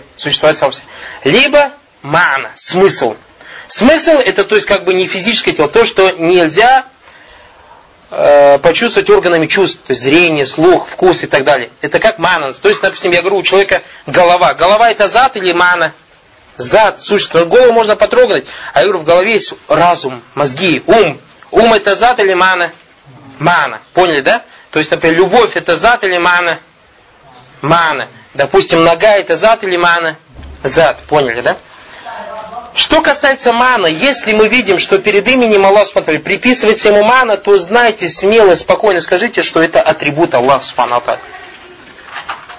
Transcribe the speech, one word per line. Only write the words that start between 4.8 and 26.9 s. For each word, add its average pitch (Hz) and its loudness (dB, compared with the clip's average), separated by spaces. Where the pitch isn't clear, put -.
бы 185 -2
не 185 -2
физическое 190 -4
тело, 147 0
то, 226 2
что 190 2
нельзя, 180 2
э, 143 4
почувствовать 196 0
органами 175 2
чувств, - -2
то - -6
есть 120 -6
зрение, 151 0
слух, 165 2
вкус - -2
и 147 -8
так 139 0
далее. 135 0
Это 156 -2
как 214 -2
ма'на. 165 -2
То - -2
есть, 208 0
допустим, 190 -4
я 175 0
говорю, 190 -2
у 180 -4
человека 190 0
голова. 175 2
Голова 214 2
это 208 0
зат 254 0
или 185 -2
ма'на? 175 0
Зат, 196 0
сущность. - -4
Но 165 0
голову 233 4
можно 220 0
потрогать. 214 0
А 139 0
я 160 2
говорю, 196 -2
в 156 -12
голове 180 2
есть - -2
разум, 151 0
мозги, 147 -2
ум. 170 2
Ум 226 4
это 202 0
зат 226 2
или 196 2
ма'на? 180 0
Ма'на. 147 -2
Поняли, 165 0
да? 202 -2
То 156 -6
есть, 156 -4
например, 165 0
любовь 190 2
это 170 -4
зат 226 0
или 185 -2
ма'на? 175 -2